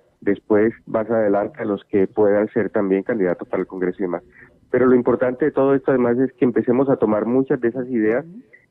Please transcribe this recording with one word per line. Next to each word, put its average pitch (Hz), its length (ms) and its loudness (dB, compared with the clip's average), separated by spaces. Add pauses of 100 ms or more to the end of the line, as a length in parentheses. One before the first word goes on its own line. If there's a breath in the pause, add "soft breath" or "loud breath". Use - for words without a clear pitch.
(220 soft breath)
después, 107 520 0 (120)
más 110 240 -4
adelante, 107 520 -2
a 117 40 -6
los 101 200 -4
que 95 220 0
puedan 104 420 2
ser 101 200 -2
también 98 340 0
candidatos 92 460 -2
para 95 120 -4
el 87 60 -6
Congreso 90 320 -4
y 101 40 -6
demás. 87 200 -6 (460 soft breath)
Pero 123 160 2
lo 127 100 6
importante 123 500 0
de 143 60 0
todo 139 240 2
esto, 139 160 0
además, 120 280 2
es 131 140 0
que - 120 -2
empecemos 123 440 0
a 131 80 2
tomar 107 280 0
muchas 131 340 0
de 117 100 0
esas 123 200 -6
ideas 117 360 0 (460 loud breath)